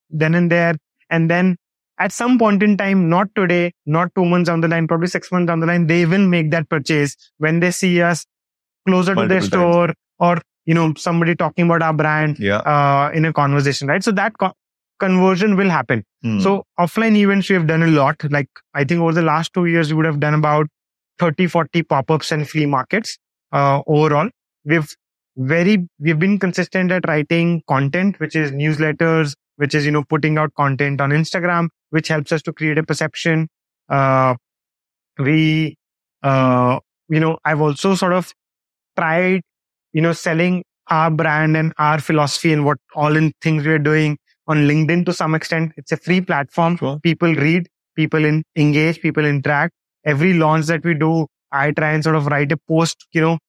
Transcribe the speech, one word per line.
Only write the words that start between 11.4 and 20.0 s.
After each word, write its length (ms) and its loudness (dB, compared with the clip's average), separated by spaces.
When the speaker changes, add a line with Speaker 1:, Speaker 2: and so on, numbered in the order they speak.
Speaker 1:
about 180 2
our 100 0
brand, 460 0
Speaker 2:
Yeah. 180 0
Speaker 1:
uh, 560 2
in 120 0
a 80 -2
conversation, 540 0
right? 160 0
So 100 0
that 260 -2
co-, 140 -2
conversion 580 2
will 120 2
happen. 340 -2
Speaker 2:
Hmm. 160 0
Speaker 1:
So 240 0
offline 380 0
events, 320 2
we 60 2
have 120 0
done 160 2
a 40 4
lot. 280 2
Like, 180 -2
I 100 -2
think 180 0
over 120 2
the 80 0
last 320 0
two 140 0
years, 260 0
we 40 0
would 100 2